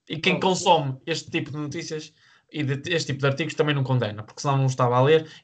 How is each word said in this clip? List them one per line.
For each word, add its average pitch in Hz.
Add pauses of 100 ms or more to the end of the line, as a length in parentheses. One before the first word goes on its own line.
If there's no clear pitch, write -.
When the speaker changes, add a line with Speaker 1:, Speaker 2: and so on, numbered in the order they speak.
Speaker 1:
E 160
quem 180
Speaker 2:
Pronto. 185
Speaker 1:
consome 156
este -
tipo -
de 139
notícias 156 (380)
e 151
de, 139
este 151
tipo 131
de 143
artigos 151
também 147
não 139
condena, 113
porque -
senão 139
não 135
estava 127
a 127
ler 156 (140)